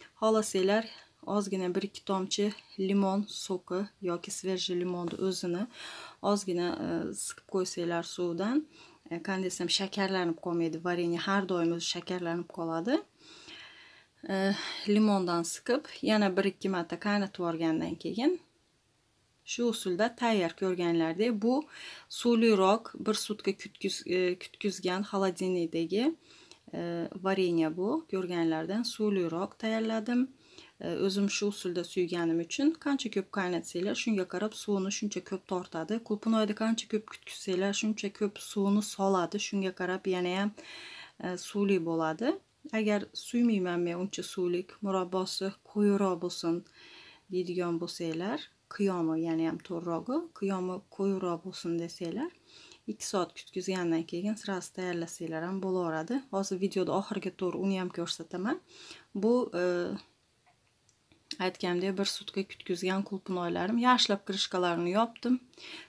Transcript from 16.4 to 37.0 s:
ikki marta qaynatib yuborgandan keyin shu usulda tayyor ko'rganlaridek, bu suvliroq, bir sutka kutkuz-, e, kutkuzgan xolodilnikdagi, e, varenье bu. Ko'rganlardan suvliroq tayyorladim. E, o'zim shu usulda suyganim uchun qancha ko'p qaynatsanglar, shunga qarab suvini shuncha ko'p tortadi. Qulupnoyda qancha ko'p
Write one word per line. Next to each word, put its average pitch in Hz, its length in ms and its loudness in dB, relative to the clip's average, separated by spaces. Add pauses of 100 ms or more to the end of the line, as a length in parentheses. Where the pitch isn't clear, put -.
ikki 196 240 0
marta 175 280 -2
qaynatib 202 440 0
yuborgandan 165 540 0
keyin 233 440 0 (1080)
shu - 160 -2
usulda 220 520 2
tayyor 208 360 4
ko'rganlaridek, 175 800 2
bu 220 220 2 (520)
suvliroq, 226 760 6 (100)
bir 214 200 0
sutka 208 380 -2
kutkuz-, - 520 -6
e, 180 360 0
kutkuzgan 190 640 -2
xolodilnikdagi, 185 1000 0 (640)
e, 165 100 -6 (340)
varenье 180 580 2
bu. 180 180 -2 (180)
Ko'rganlardan 175 760 0
suvliroq 196 760 0
tayyorladim. 220 680 0 (480)
E, - 220 -8
o'zim 196 340 2
shu 202 180 0
usulda 180 360 -2
suyganim 170 560 0
uchun 277 340 2
qancha 277 380 -2
ko'p 190 200 -2
qaynatsanglar, 180 640 -2
shunga 208 320 0
qarab 208 260 -4
suvini 196 380 -2
shuncha 202 320 -4
ko'p - 240 -8
tortadi. 180 560 -4
Qulupnoyda 214 540 2
qancha 226 320 0
ko'p 214 180 -2